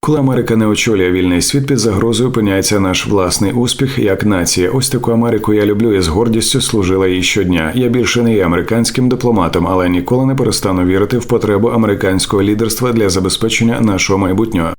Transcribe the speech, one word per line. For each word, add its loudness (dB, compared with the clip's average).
Коли 0
Америка 0
не 2
очолює 0
вільний 0
світ, -2
під 0
загрозою 0
опиняється 0
наш -2
власний 0
успіх -2
як 0
нація. 0
Ось -2
таку -2
Америку 0
я 2
люблю 2
і 2
з 0
гордістю 0
служила 0
їй 0
щодня. 0
Я 0
більше 0
не 2
є 2
американським 0
дипломатом, 0
але 0
ніколи 0
не 0
перестану 0
вірити 0
в -4
потребу 0
американського 0
лідерства 0
для 2
забезпечення 0
нашого 0
майбутнього 0